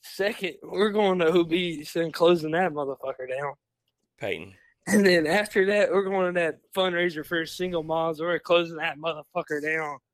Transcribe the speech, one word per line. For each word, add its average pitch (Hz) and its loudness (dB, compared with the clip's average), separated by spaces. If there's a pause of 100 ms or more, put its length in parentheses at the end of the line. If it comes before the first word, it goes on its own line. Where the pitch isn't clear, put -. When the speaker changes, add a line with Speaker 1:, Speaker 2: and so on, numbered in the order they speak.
Speaker 1:
second, 196 -4
we're 202 0
going 196 2
to 165 4
Obese 170 0
and 165 -2
closing 165 4
that 175 2
motherfucker 135 -6
down. 139 -6 (640)
Speaker 2:
Peyton. 95 -6 (320)
Speaker 1:
And 196 4
then 175 6
after 196 2
that, 202 2
we're 196 2
going 190 0
to 180 0
that 160 -4 (140)
fundraiser 175 0
for 165 -2
single 175 -4
moms. 160 -2
We're 170 -2
closing 170 0
that 151 -4
motherfucker 151 -6
down. 156 -4 (160)